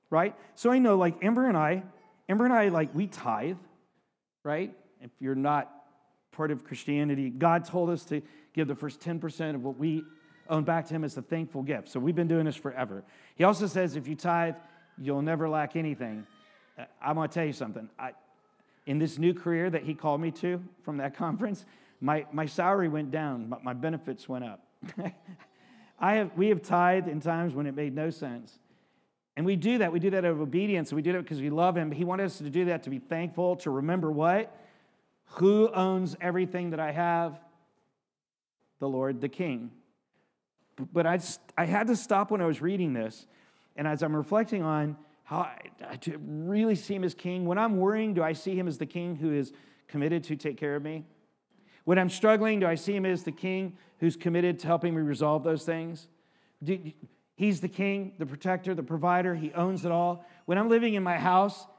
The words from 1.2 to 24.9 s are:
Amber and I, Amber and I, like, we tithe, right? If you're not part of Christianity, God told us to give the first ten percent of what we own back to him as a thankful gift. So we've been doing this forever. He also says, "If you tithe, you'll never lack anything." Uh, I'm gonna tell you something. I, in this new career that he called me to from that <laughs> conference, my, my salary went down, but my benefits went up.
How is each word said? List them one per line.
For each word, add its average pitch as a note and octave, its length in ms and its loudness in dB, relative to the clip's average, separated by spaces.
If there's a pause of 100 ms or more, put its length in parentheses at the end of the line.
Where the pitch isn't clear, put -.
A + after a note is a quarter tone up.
Amber A#3 220 4
and G#3 100 4
I, D#3+ 260 2 (460)
Amber G#3+ 160 4
and B3 100 6
I, G#3 140 6
like, D#3+ 260 2
we F#3+ 140 0
tithe, B2 480 -4 (880)
right? D#3+ 280 -4 (280)
If B2 180 -18
you're C3+ 160 -2
not C#3 360 0 (600)
part D#3 200 -2
of C3+ 140 -6
Christianity, C#3+ 640 -2
God E3 360 2
told F3 260 0
us E3+ 160 -2
to D3+ 160 -4 (300)
give D3+ 160 0
the C#3+ 60 -4
first - 260 -10
ten E3+ 180 -6
percent D#3 380 -6
of B2 80 -6
what C3 140 -6
we D#3 260 -2 (440)
own D#3 160 0
back E3 220 0
to D#3+ 80 -8
him D#3+ 100 -2
as D3 120 -6
a B2+ 60 -8
thankful D#3+ 400 -6
gift. C3+ 260 -4
So - 120 -6
we've D#3 140 0
been E3+ 140 0
doing E3 160 2
this D3+ 120 -2
forever. B2 480 -6 (320)
He E3 80 4
also G3 220 4
says, E3+ 300 -2
"If C3 100 -8
you D#3 80 -6
tithe, E3+ 400 0 (440)
you'll C#3+ 240 -2
never D#3+ 260 0
lack D#3 280 -2
anything." B2 500 -6 (520)
Uh, B2 60 -14 (160)
I'm D3+ 160 -2
gonna D#3+ 120 0
tell E3+ 160 -4
you D3+ 80 -2
something. A2 360 -10 (100)
I, B2+ 140 -10 (760)
in C#3+ 120 0
this D3+ 200 0
new E3+ 160 4
career F3 360 0
that D#3+ 120 -2
he D3+ 120 -4
called D3+ 260 -2
me E3 120 -2
to F3+ 300 -4 (200)
from D3+ 160 -6
that C#3 180 -6
<laughs> - 80 -4
conference, G3 400 -4 (360)
my, D3 320 0
my D#3 140 -2
salary F3+ 420 2
went D3+ 220 -2
down, C3+ 380 -4
but A#2 140 -8
my B2+ 100 -4
benefits C3+ 560 -6
went B2+ 160 -6
up. G#2 220 -14 (300)